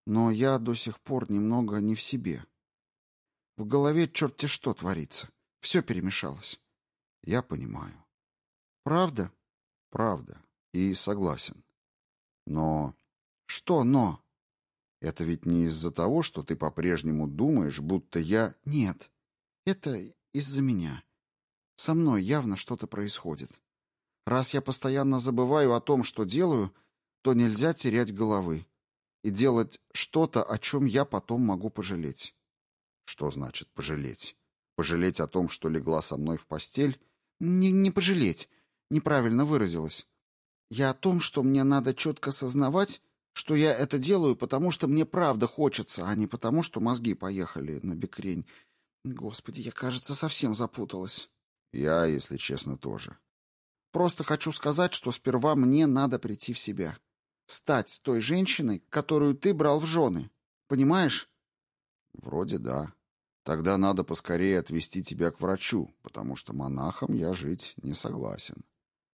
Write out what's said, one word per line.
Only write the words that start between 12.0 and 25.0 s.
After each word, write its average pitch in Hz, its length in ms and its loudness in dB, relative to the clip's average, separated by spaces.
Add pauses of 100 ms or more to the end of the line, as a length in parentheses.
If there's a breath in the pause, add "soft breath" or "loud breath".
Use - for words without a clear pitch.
Но». 78 480 -2 (520)
«Что - 360 0
«но»?» 120 400 2 (800)
«Это 80 220 -4
ведь 80 200 -2
не 85 200 2
из-за 80 260 -2
того, 107 320 2
что - 200 -6
ты 78 140 -4
по-прежнему 78 720 -2
думаешь, 80 520 0
будто 85 380 -2
я». 98 360 0 (100)
«Нет. 135 460 -2 (540)
Это 151 380 -4 (300)
из-за 139 300 -2
меня. 87 420 0 (720)
Со - 160 -2
мной 151 300 4
явно 120 340 0
что-то - 300 -8
происходит. 90 720 -8 (640)
Раз 127 300 0
я 135 80 0
постоянно 135 580 0